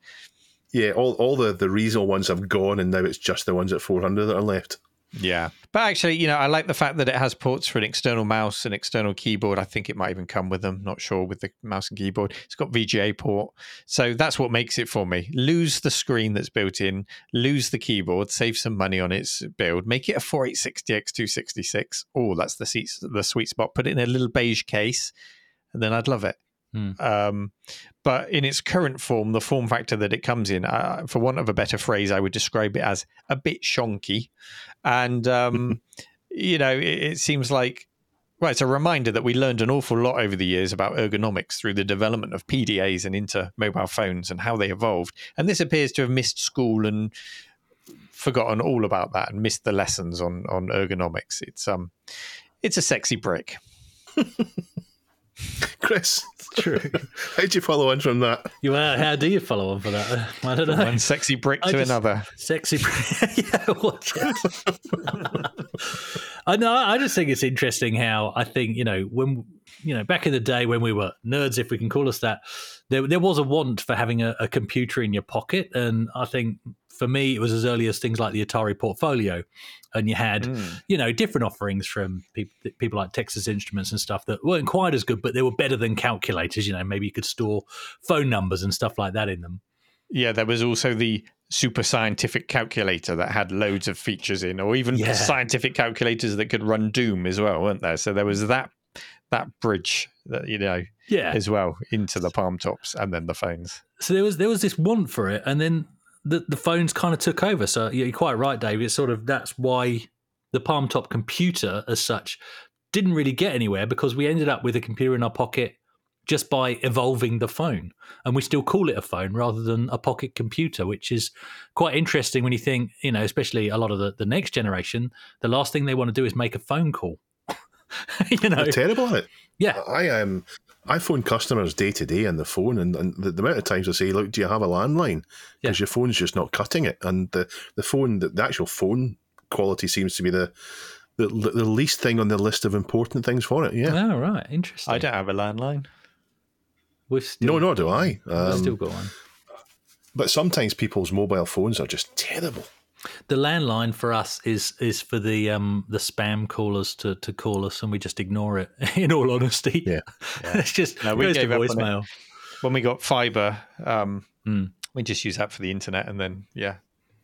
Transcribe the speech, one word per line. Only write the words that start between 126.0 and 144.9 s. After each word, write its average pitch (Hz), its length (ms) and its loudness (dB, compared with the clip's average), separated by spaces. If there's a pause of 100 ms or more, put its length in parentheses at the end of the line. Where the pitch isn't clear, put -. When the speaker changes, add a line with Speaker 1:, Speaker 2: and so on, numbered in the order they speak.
Speaker 3:
do 131 120 2
is 117 120 -2
make 120 180 -2
a 101 60 -6
phone 156 320 0
call. 85 260 -6 (300)
<laughs> - 80 -8 (760)
You 220 180 4
know? 151 160 4
Speaker 1:
They're 147 80 2
terrible 220 360 2
at 180 160 0
it. - 40 -20 (300)
Speaker 3:
Yeah. 180 220 2
Speaker 1:
I, 165 280 0
um, 101 380 0 (400)
I 151 120 2
phone 160 240 0
customers 110 520 2
day 101 180 2
to 78 140 -4
day 87 180 2
on 90 120 2
the 76 100 -2
phone, 110 320 0
and, 87 180 2
and 90 260 0
the, 95 100 0
the 87 100 -2
amount 135 160 2
of 98 60 -2
times 92 220 0
I 90 60 0
say, 95 200 2
"Look, 101 180 2
do 107 100 -2
you 92 80 2
have 107 140 2
a 101 40 2
landline?" 101 560 2
'Cause - 60 -18 (340)
Speaker 3:
Yeah. 120 140 0
Speaker 1:
your 98 100 0
phone's 123 300 2
just 87 180 0
not 90 180 -2
cutting 143 340 0
it, - 160 -2
and 92 300 0
the, 90 160 0 (280)
the 104 60 -2
phone, 127 380 2
the, 90 100 0
the 92 120 -2
actual - 240 0
phone 113 520 0 (320)
quality 98 380 0
seems 95 280 0
to 92 60 -4
be 90 80 2
the, 90 220 2 (640)
the, 113 100 4
the 110 380 2
least 113 340 2
thing 117 180 4
on 107 100 4
the 104 100 4
list 104 260 2
of 101 100 2
important 113 520 0
things 123 180 0
for 151 220 2
it. - 80 -2
Yeah. 160 400 2
Speaker 3:
Oh, 127 40 0
right. 165 320 -2
Interesting. 147 440 -4